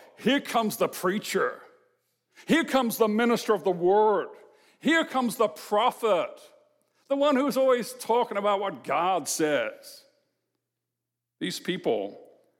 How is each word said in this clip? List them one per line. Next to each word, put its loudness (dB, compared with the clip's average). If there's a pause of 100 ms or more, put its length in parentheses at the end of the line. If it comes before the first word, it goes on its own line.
(180)
here 2
comes -2
the 2
preacher. -2 (880)
Here 4
comes 0
the 4
minister 2
of 0
the 0
word. 2 (500)
Here 2
comes -2
the 2
prophet, 0 (800)
the 0
one 2
who's 0
always 2
talking -2
about 2
what -6
God 0
says." -2 (1400)
These -6
people, -4 (400)